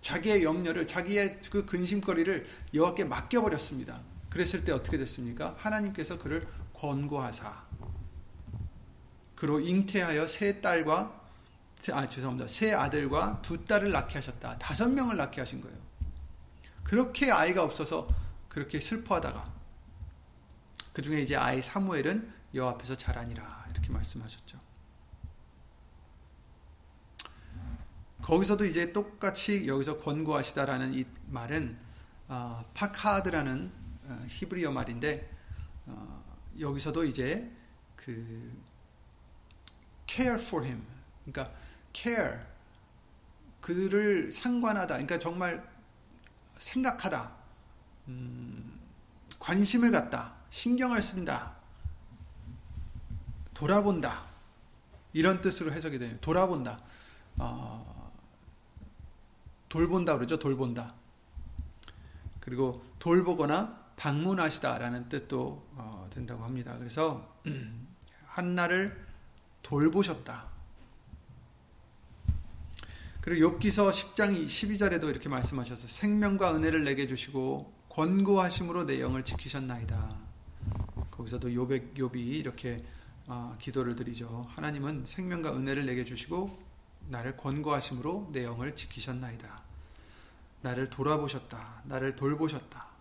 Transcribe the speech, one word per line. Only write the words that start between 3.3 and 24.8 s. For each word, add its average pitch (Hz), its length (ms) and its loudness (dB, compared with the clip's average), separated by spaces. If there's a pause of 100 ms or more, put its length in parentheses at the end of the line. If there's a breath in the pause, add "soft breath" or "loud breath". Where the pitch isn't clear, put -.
그랬을 175 360 0
때 170 80 4
어떻게 139 260 0
됐습니까? 131 600 -4
하나님께서 202 600 -2
그를 156 280 -2 (280 loud breath)
권고하사 139 920 -4 (1700)
그로 151 240 2
잉태하여 180 680 4
세 202 340 0
딸과, 170 600 2 (560 loud breath)
세, - 140 -4
아, 135 160 2
죄송합니다. 127 400 -4
세 220 240 4
아들과 147 720 4
두 170 220 -4
딸을 202 280 4
낳게 139 240 2
하셨다. 120 420 -6
다섯 - 320 2
명을 254 260 4
낳게 139 240 -2
하신 131 200 -4
거예요. - 180 -12 (1040 loud breath)
그렇게 247 480 4
아이가 180 320 6
없어서 160 440 0 (420 loud breath)
그렇게 147 320 -4
슬퍼하다가 156 720 -2 (1400)
그 - 80 -6
중에 147 220 2
이제 135 120 2
아이 131 280 4
사무엘은 185 680 2 (240 loud breath)
여호와 127 180 2
앞에서 120 240 -6
자라니라 - 720 -4
이렇게 - 200 0
말씀하셨죠. - 720 -6 (3500 loud breath)